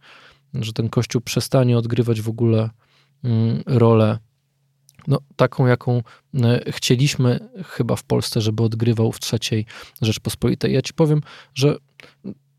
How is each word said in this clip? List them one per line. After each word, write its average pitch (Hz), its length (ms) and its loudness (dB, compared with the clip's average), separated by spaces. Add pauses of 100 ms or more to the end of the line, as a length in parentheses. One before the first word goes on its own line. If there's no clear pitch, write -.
(560)
Że 113 180 -6
ten 113 160 -2
Kościół 120 320 -2
przestanie 123 580 0
odgrywać 117 420 0
w 110 80 -6
ogóle, 113 420 0 (540)
mm, 113 420 0
rolę, 113 520 4 (880)
no, 139 120 0 (180)
taką, 127 300 2
jaką, 123 360 2 (320)
e, 123 380 2
chcieliśmy 127 760 0 (160)
chyba 120 320 -4
w - 60 -10
Polsce, - 380 -2
żeby 110 220 0
odgrywał 113 500 0
w - 80 -12
trzeciej 110 460 -4 (360)
Rzeczpospolitej. 120 720 -2
Ja 131 100 2
ci - 120 -10
powiem, 151 260 2 (340)
że 139 220 0 (840)